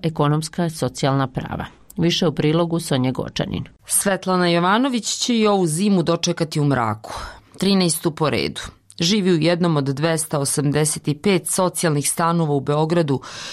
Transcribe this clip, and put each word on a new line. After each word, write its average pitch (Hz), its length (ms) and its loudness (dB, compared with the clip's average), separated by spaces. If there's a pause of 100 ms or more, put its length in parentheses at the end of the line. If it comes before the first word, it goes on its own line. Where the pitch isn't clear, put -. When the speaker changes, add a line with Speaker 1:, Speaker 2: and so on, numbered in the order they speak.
Speaker 1:
ekonomska 156 680 0
socijalna 135 560 -2
prava. - 400 -6 (300)
Više 170 320 0
u 147 60 0
prilogu 165 460 0
Sonje 131 320 0
Gočanin. - 520 -6 (220)
Speaker 2:
Svetlana 185 600 0
Jovanović 208 600 2
će - 300 0
i 214 80 4
ovu 196 200 4
zimu 180 360 2
dočekati 165 580 0
u 147 40 2
mraku, 117 480 0 (460)
trinaestu 180 520 0
po 156 200 0
redu. 80 300 -2 (400)
Živi 185 320 2
u 175 40 4
jednom 170 400 2
od 143 80 0
dvesta 151 540 -2
osamdeset 143 680 0 (140)
pet 196 240 2
socijalnih 170 640 0
stanova 165 440 0
u 143 60 0
Beogradu, 147 600 0 (320)